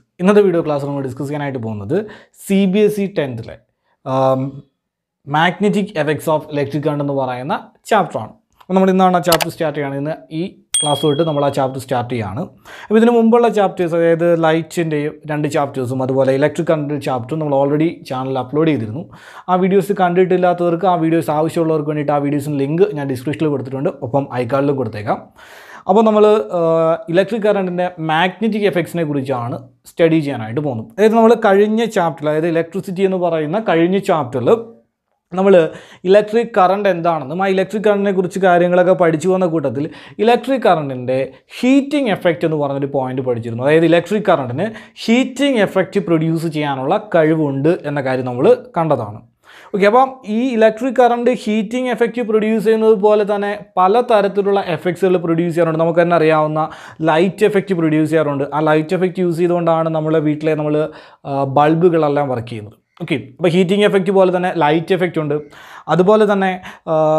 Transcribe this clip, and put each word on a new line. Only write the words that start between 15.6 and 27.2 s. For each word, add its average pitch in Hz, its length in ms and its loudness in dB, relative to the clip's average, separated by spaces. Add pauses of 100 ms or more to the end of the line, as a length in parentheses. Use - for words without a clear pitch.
അതുപോലെ 131 320 2
ഇലക്ട്രിക് 151 340 0
കറന്റ് 143 340 -4
ചാപ്റ്ററും 131 360 -4
നമ്മൾ 143 180 0
already 147 300 0 (180)
ചാനലിൽ 131 360 -6
അപ്ലോഡ് 156 280 0
ചെയ്തിരുന്നു. 117 320 -8 (440)
ആ 185 140 2
വീഡിയോസ് 190 400 0
കണ്ടിട്ടില്ലാത്തവർക്ക്, 175 920 2
ആ 170 120 0
വീഡിയോസ് 160 320 0
ആവശ്യമുള്ളവർക്ക് 160 540 -2
വേണ്ടിയിട്ട് 151 260 -2
ആ - 100 -2
വീഡിയോസിൻ്റെ 143 380 -4
ലിങ്ക് 165 200 0 (120)
ഞാൻ 139 160 -6
ഡിസ്ക്രിപ്ഷനിൽ 151 420 -4
കൊടുത്തിട്ടുണ്ട്, 131 340 -6 (180)
ഒപ്പം 139 180 0 (140)
ഐ 127 120 0
കാർഡിലും 139 300 0
കൊടുത്തേക്കാം. 120 380 -6 (680)
അപ്പോൾ 208 160 4
നമ്മൾ, 214 180 4 (320)
ആ, - 20 0 (540)
ഇലക്ട്രിക് 196 340 0